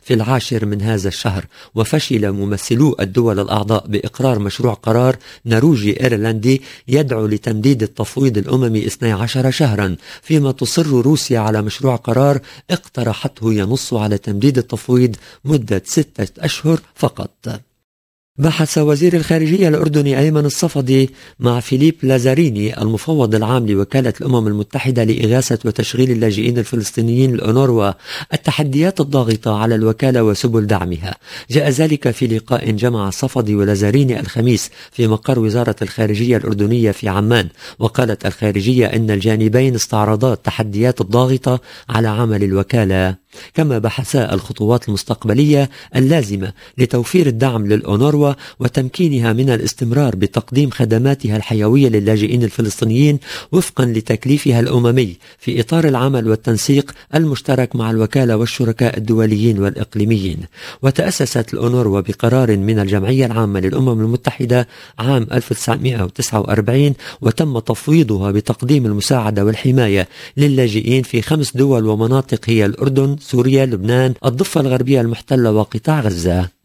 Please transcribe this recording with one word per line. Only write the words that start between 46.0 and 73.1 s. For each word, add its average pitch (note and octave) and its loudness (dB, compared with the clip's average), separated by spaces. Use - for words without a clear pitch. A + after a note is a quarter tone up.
لتوفير B2+ 2
الدعم A#2 0
للأونروا C3+ 2
وتمكينها B2+ 0
من C3 2
الاستمرار B2 0
بتقديم A#2+ 0
خدماتها A#2 0
الحيوية A2+ 2
للاجئين G#2+ 2
الفلسطينيين A#2 0
وفقاً D#3+ 0
لتكليفها A#2+ 0
الأممي A#2+ 2
في B2 -4
إطار D#3+ 2
العمل B2+ 0
والتنسيق A#2+ 0
المشترك C3+ 0
مع A2+ -2
الوكالة A2+ 2
والشركاء A#2 -2
الدوليين A2 2
والإقليميين. G2 -2
وتأسست C3+ -2
الأونروا A2+ 0
بقرار A2+ 0
من G#2+ 0
الجمعية G#2 0
العامة A2 0
للأمم A2+ 0
المتحدة A#2+ 0
عام A#2+ 0
ألف B2 -2
وتسعمائة A#2 -2
وتسعة G#2+ -4
وأربعين، A#2+ 2
وتم B2+ 0
تفويضها A2 0
بتقديم B2 0
المساعدة G#2+ 0
والحماية A2 2
للاجئين C3 2
في A#2 -2
خمس D3 -2
دول B2+ 2
ومناطق A2+ 0
هي A2 2
الأردن، C3+ 0